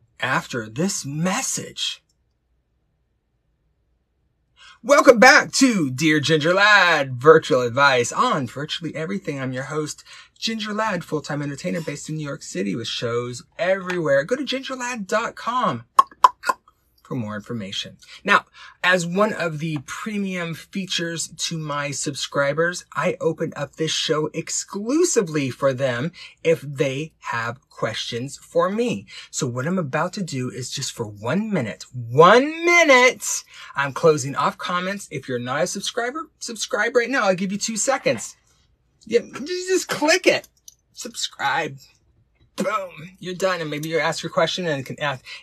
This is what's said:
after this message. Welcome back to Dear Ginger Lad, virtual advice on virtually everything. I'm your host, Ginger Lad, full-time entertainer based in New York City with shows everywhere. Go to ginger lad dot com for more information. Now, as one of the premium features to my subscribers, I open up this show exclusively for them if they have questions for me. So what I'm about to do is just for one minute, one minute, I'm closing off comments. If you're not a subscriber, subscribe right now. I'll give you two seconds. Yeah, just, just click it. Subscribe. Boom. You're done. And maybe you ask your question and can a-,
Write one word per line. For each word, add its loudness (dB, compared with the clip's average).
after -4
this -4
message. -4
Welcome 8
back 8
to 4
Dear 2
Ginger 2
Lad, 6
virtual 8
advice 4
on 0
virtually -8
everything. -6
I'm -4
your -6
host, -6
Ginger -6
Lad, -2
full-time -4
entertainer -6
based -10
in -4
New -6
York -10
City -4
with -6
shows -4
everywhere. 0
Go -2
to -4
ginger -6
lad -8
dot -2
com -2
for -10
more -6
information. -10
Now, 4
as 2
one 0
of -4
the -4
premium -6
features -6
to -8
my -4
subscribers, -2
I -2
open -2
up -8
this -2
show -2
exclusively -2
for 0
them -2
if 2
they -4
have -6
questions -6
for 0
me. -2
So -4
what -4
I'm -2
about -2
to -6
do -6
is -10
just -8
for -6
one -2
minute, -4
one 6
minute, 4
I'm -2
closing 2
off -2
comments. -4
If -10
you're -4
not -2
a -2
subscriber, -6
subscribe -2
right 2
now. 0
I'll 4
give -2
you -4
two -4
seconds. -2
Yeah, 4
just, -6
just 2
click 2
it. 2
Subscribe. -6
Boom. -6
You're -10
done. -2
And -6
maybe -6
you 0
ask 0
your -8
question 0
and -2
can -12
a-, -4